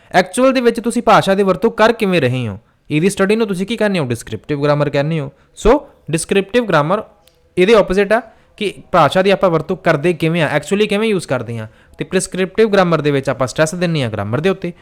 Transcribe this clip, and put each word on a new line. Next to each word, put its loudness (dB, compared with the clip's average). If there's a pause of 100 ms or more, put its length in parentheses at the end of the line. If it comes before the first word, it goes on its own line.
(140)
ਐਕਚੁਅਲ 2
ਦੇ -2
ਵਿੱਚ 0
ਤੁਸੀਂ -2
ਭਾਸ਼ਾ 4
ਦੀ 2
ਵਰਤੋਂ 0
ਕਰ 4
ਕਿਵੇਂ 0
ਰਹੇ 0
ਹੋ, -8 (320)
ਇਹਦੀ 0
ਸਟੱਡੀ 0
ਨੂੰ 0
ਤੁਸੀਂ -4
ਕੀ -6
ਕਹਿੰਦੇ 0
ਹੋ? -2
ਡਿਸਕ੍ਰਿਪਟਿਵ -6
ਗ੍ਰਾਮਰ 0
ਕਹਿੰਦੇ -2
ਹੋ। -10 (220)
ਸੋ 2 (220)
ਡਿਸਕ੍ਰਿਪਟਿਵ 0
ਗ੍ਰਾਮਰ 0 (560)
ਇਹਦੇ 4
ਆਪੋਜ਼ਿਟ 2
ਆ 2 (340)
ਕਿ -6 (180)
ਭਾਸ਼ਾ 4
ਦੀ 2
ਆਪਾਂ 2
ਵਰਤੋਂ -2
ਕਰਦੇ 0
ਕਿਵੇਂ -2
ਆ, 0
ਐਕਚੁਅਲੀ -2
ਕਿਵੇਂ -2
ਯੂਜ਼ -2
ਕਰਦੇ -6
ਹਾਂ। -10 (320)
ਤੇ -8
ਪ੍ਰਿਸਕ੍ਰਿਪਟਿਵ -2
ਗ੍ਰਾਮਰ 2
ਦੇ 0
ਵਿੱਚ -2
ਆਪਾਂ -2
ਸਟ੍ਰੈਸ -2
ਦਿੰਦੇ -2
ਹਾਂ -4
ਗ੍ਰਾਮਰ -4
ਦੇ 0
ਉੱਤੇ। -4